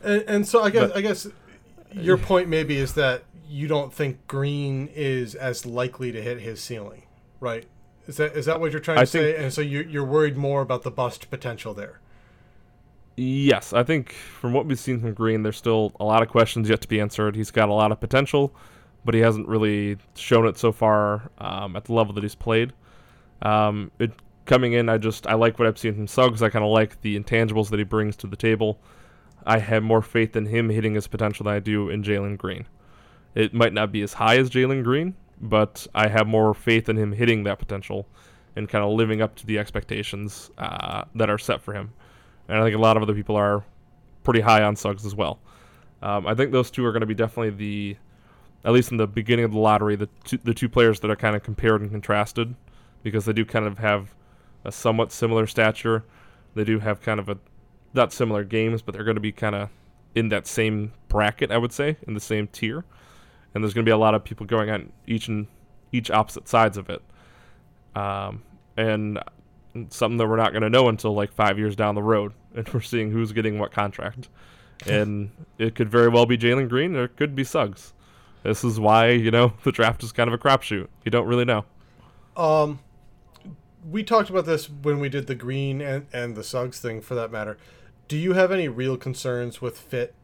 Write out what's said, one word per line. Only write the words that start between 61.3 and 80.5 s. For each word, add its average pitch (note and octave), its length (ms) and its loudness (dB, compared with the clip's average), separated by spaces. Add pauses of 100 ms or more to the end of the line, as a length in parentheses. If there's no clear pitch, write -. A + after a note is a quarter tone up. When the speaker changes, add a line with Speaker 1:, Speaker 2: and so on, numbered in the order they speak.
Speaker 2:
I A2+ 80 0
would A#2 140 0
say, D3 240 -2 (120)
in A2 60 -6
the G#2 60 -6
same G#2 280 -4
tier. A#2+ 360 -6 (720)
And G#2+ 80 -2
there's G#2 100 -2
gonna A2+ 120 0
be A2+ 60 6
a A2 60 6
lot A2 180 6
of G2+ 100 0
people G#2+ 200 -12
going G#2+ 240 0
on G2+ 220 -6 (160)
each A2+ 220 -4
and G#2+ 180 -4 (460)
each A#2+ 180 -2
opposite - 380 -2
sides A2 280 4
of F#2+ 120 -12
it. F2 120 -10 (920)
Um, G2+ 460 -6 (340)
and G#2+ 440 0 (720)
something A#2 280 -2
that A2+ 100 2
we're A2 100 2
not A2+ 160 2
gonna G#2+ 160 0
know B2+ 200 6
until, G#2+ 240 -2
like, G2+ 180 -2
five G2+ 260 0
years G#2+ 180 -2
down G#2+ 200 0
the G#2 80 -4
road, G#2 300 2 (100)
<laughs> - 120 -20
and A2+ 140 -8
we're A2+ 120 -2
seeing A2 300 -2
who's A2+ 200 -2
getting G#2+ 280 -2
what G#2 120 -4
contract. G#2 580 -6 (580)
And G#2 420 0 (280)
it A2+ 180 -2
could A2 140 0
very A#2 200 6
well A#2+ 160 8
be A#2+ 120 2
Jalen A#2+ 320 2
Green, D3+ 260 0
or B2+ 100 -2
it - 120 -10
could D3 180 -2
be C#3 80 -2
Suggs. A#2+ 500 -4 (500)
This G#2 200 -2
is A2+ 160 0
why, A2 300 6
you A2+ 220 4
know, A#2+ 260 6
<laughs> - 60 -20
the C3 80 2
draft A#2 320 2
is A2+ 80 -10
kind A#2 160 0
of A#2 60 -2
a B2 40 -4
crapshoot. C3 500 0 (180)